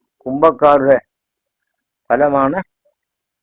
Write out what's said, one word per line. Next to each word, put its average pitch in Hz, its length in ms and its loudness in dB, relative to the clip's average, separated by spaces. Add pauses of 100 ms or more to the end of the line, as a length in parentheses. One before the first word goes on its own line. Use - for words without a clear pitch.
(260)
കുംഭക്കാരുടെ 139 760 0 (1080)
ഫലമാണ് 139 540 -2 (800)